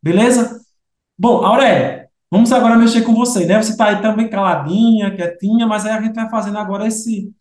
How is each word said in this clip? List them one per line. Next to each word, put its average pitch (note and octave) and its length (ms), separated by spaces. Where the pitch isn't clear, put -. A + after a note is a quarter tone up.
Beleza? A#3 580
Bom, G#3+ 260
Aurélia, A#3 640
vamos A#3 220
agora A#3 260
mexer A3+ 240
com A3+ 120
você, A3+ 300
né? G3+ 160
Você - 160
tá A3 100
aí G3 140
também A3 300
caladinha, G3 840
quietinha, F#3+ 520
mas G#3+ 180
aí G#3+ 80
a A3 80
gente A3 140
vai A3+ 160
fazendo G3+ 260
agora G3+ 300
esse, A3 440